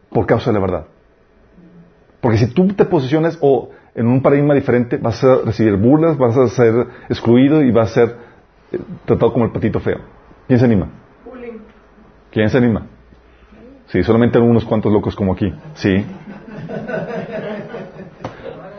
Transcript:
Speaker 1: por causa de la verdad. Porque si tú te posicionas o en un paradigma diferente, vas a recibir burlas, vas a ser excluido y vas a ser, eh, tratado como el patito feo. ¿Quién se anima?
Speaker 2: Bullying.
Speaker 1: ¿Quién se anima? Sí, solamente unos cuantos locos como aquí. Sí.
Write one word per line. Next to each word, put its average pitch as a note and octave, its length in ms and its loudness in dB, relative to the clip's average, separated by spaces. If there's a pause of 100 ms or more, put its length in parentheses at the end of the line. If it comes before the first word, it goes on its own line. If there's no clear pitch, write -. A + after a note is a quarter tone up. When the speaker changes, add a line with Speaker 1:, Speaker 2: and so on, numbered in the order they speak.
(120)
Speaker 1:
por A2 160 -2
causa A#2 240 0
de - 20 0
la G#2 60 0
verdad. F2+ 260 -4 (1300)
Porque A2+ 180 2
si A2+ 160 2
tú F#3 140 2
te - 180 2
posicionas D#3 560 -2
o C3+ 300 0 (240)
en A#2 100 -2
un B2 160 2
paradigma C#3+ 320 2
diferente, B2 440 0
vas A#2 260 -4
a C3 200 6
recibir A2 340 0
burlas, D3+ 420 2
vas A#2+ 180 2
a B2+ 120 4
ser A#2 360 2 (240)
excluido C3+ 540 4
y B2 80 2
vas A2 180 2
a - 40 -10
ser, A#2 220 2 (560)
eh, - 80 -6 (260)
tratado A#2 280 2
como A#2+ 120 0
el A2 60 -4
patito G2 280 -4
feo. - 180 -4 (500)
¿Quién B2 120 2
se C3 60 4
anima? A2 240 2 (360)
Speaker 2:
Bullying. A#3+ 320 -16 (720)
Speaker 1:
¿Quién G#2+ 200 0
se C#3 100 2
anima? A#2 260 0 (1040)
Sí, F2+ 160 0
solamente A#2 340 2
unos A#2 280 4
cuantos G#2+ 280 0
locos G2+ 220 0
como F#2+ 180 -2
aquí. F#2 180 -2 (220)
Sí. G2+ 320 0 (2750)